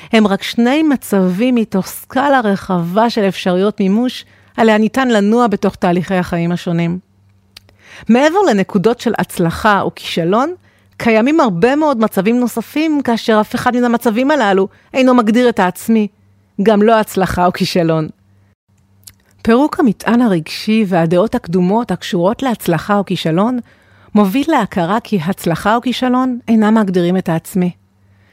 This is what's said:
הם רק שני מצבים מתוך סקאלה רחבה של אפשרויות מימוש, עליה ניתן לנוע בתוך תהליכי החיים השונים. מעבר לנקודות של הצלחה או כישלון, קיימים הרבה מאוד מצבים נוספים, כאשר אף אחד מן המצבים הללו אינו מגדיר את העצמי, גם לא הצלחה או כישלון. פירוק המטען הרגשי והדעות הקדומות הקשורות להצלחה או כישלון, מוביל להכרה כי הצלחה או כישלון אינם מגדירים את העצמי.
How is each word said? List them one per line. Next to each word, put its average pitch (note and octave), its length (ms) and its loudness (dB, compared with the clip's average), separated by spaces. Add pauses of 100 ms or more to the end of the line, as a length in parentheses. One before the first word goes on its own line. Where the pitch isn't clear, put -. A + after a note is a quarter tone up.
(140)
הם A3 140 4
רק G3 160 -2
שני B3+ 400 0
מצבים G#3+ 720 0
מתוך G3+ 300 -2
סקאלה C4+ 540 -2
רחבה G3 680 0
של A3+ 180 -2
אפשרויות F#3 520 -2
מימוש, G#3 460 -2 (320)
עליה A3 200 4
ניתן A3 300 0
לנוע A3+ 400 2
בתוך G3+ 280 -2
תהליכי F3+ 400 -2
החיים E3+ 360 -2
השונים. E3+ 480 -4 (1080)
מעבר D4 300 4 (100)
לנקודות G#3 500 0
של A3 180 -2
הצלחה F3+ 640 0
או E3+ 140 -4
כישלון, G#3+ 580 -2 (440)
קיימים A#3 420 2
הרבה A#3+ 360 2
מאוד D4 240 0
מצבים A3 400 0
נוספים, C#4+ 640 -2
כאשר A#3 400 0
אף - 140 -4
אחד A#3+ 200 -2
מן B3 80 2
המצבים A#3+ 480 0
הללו G3+ 360 2 (260)
אינו B3+ 200 4
מגדיר A#3+ 360 2
את A3+ 100 -2
העצמי, G#3 480 0 (560)
גם G#3 180 4
לא A3 180 4
הצלחה F#3 460 -2
או F3+ 80 2
כישלון. D#3+ 540 -2 (1300)
פירוק C4 380 0
המטען A#3 420 0
הרגשי G#3+ 640 -2
והדעות F3 480 0
הקדומות F#3 560 -2
הקשורות F#3 520 -2
להצלחה G3+ 540 -2
או G3 80 -2
כישלון, F#3+ 540 -2 (560)
מוביל G#3 320 2
להכרה G#3 560 0
כי G#3 200 -2
הצלחה F#3 520 -2
או A#3+ 60 -2
כישלון B3+ 680 -2
אינם A3 300 4
מגדירים F#3 400 0
את F#3 120 -4
העצמי. F3+ 420 -2 (600)